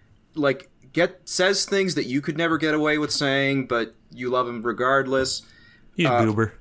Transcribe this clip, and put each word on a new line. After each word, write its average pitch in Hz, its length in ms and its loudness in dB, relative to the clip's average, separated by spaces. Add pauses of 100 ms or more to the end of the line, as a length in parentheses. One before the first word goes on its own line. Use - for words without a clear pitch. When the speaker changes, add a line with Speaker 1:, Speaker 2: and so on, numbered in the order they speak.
(340)
Speaker 1:
like, 139 340 -2 (240)
get, - 360 0
says 196 360 2
things 190 300 0
that 139 120 -2
you 127 140 -2
could 147 160 -6
never 160 220 0
get 156 160 0
away 151 240 0
with 151 140 -2
saying, 139 560 0
but 117 260 -2 (160)
you 123 200 -8
love 127 180 0
him 120 140 -8
regardless. 131 800 0 (520)
Speaker 2:
He's 175 120 2
Speaker 1:
Uh, 120 180 4
Speaker 2:
goober. 110 360 0